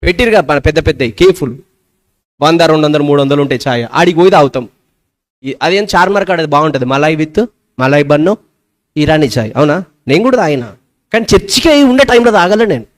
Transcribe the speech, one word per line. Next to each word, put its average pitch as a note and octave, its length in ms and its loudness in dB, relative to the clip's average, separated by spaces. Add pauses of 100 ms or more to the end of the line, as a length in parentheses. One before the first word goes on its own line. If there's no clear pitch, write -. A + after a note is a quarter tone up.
పెట్టిరుగా G#3+ 340 0
మన D3 180 -2
పెద్ద D#3 280 -2
పెద్దవి, C3+ 240 -2
కేఫ్లు, E3 480 0 (800)
వంద, D#3+ 200 2
రెండు D#3 240 2
వందలు, D3+ 180 0
మూడు C#3+ 200 0
వందలు C#3+ 200 0
ఉంటాయి C#3 260 -2
చాయ్, A#2+ 240 -4
ఆడికి E3 260 0
పోయి F#3 120 6
తాగుతాం. C#3 380 2 (760)
ఈ, C3+ 180 -10
అదేం F#3+ 220 -2
చార్మార్ F#3+ 420 0
కాడ F#3 120 -2
అది D#3+ 100 -4
బాగుంటది, C#3+ 360 0
మలాయ్ D3 320 0
with D#3 300 -2 (320)
మలాయ్ C#3+ 260 2
బన్ను, D3+ 320 0 (600)
ఇరానీ D#3 300 0 (120)
చాయ్, A2 180 -6
అవునా? D3+ 280 0 (240)
నేను D3+ 140 2
కూడా B3+ 140 0
తాగినా, C#3 400 -4 (360)
కానీ A3+ 140 -2 (100)
చర్చికి - 320 0
అయి D4 140 4
ఉండే C4 220 4
టైంలో A#3+ 280 2
తాగలే G#3 340 2
నేను. C#3 200 -4 (120)